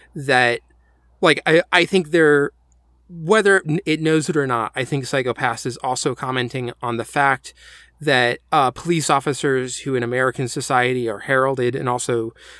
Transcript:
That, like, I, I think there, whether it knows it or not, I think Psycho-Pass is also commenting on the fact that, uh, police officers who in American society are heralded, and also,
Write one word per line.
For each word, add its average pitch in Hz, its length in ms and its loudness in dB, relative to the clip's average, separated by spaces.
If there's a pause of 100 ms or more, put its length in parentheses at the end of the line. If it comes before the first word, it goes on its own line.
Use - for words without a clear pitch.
(140)
That, 127 480 2 (600)
like, 165 240 4
I, 170 260 4
I 175 140 4
think 170 260 0
there, 147 400 4 (580)
whether 190 540 2 (220)
it 156 140 0
knows 156 300 0
it 156 80 -2
or 139 100 0
not, 117 280 -2
I 131 100 -4
think 135 200 -4
Psycho-Pass 123 600 -2
is 120 120 -6
also 135 360 -2
commenting 127 580 -6 (120)
on 120 140 -4
the 113 60 -4
fact 139 500 0 (460)
that, 127 400 2 (120)
uh, 135 200 2
police 165 400 -2
officers 135 680 -2
who 135 160 -4
in 120 60 0
American 127 460 -2
society 127 600 -2
are 101 120 -4
heralded, 131 560 0
and 135 120 -6
also, 120 460 -2 (260)